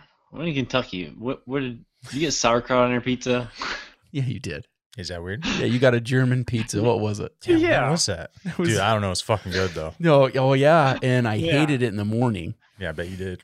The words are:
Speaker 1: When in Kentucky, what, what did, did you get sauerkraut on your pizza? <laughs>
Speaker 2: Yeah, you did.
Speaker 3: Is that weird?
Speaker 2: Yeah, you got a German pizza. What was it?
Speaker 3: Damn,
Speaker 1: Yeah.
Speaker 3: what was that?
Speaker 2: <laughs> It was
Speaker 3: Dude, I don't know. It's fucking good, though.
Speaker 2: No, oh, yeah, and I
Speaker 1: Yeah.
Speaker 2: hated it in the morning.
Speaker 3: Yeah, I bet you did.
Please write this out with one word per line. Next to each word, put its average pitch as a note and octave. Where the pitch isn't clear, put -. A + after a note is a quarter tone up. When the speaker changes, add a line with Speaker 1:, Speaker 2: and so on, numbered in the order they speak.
Speaker 1:
When B2
in E3
Kentucky, B2
what, B2+
what C3+
did, B2
did A#2
you C3+
get D#3
sauerkraut B2
on B2
your B2
pizza? B2
<laughs> -
Speaker 2:
Yeah, C#3
you A2+
did. -
Speaker 3:
Is F2+
that E2+
weird? G2+
Speaker 2:
Yeah, -
you A#2
got B2
a A#2+
German B2+
pizza. A2
What A2+
was G#2
it? -
Speaker 3:
Damn, E4+
Speaker 1:
Yeah. D#4
Speaker 3:
what A#2
was E3+
that? E2+
Speaker 2:
<laughs> -
It F3+
was A2
Speaker 3:
Dude, G#2+
I G2+
don't G#2+
know. G2
It's F2
fucking G2+
good, F#2+
though. D#2+
Speaker 2:
No, C#3+
oh, C3+
yeah, C#3
and B2
I G#2+
Speaker 1:
Yeah. E3
Speaker 2:
hated D3
it B2+
in G#2
the G#2
morning. G#2+
Speaker 3:
Yeah, F#2
I D#2+
bet E2+
you F#2+
did. F#2